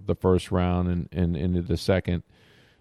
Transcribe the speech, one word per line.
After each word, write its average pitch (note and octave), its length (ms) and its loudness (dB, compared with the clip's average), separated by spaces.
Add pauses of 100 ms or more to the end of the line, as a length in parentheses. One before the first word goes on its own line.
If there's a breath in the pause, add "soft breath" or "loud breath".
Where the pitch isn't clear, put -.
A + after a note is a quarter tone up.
the G2+ 100 -2
first F#2 360 2
round F2+ 360 2
and, F2 240 -2
and E2+ 240 0
into F2 280 -2
the F2 140 -2
second. F2 440 0 (600 soft breath)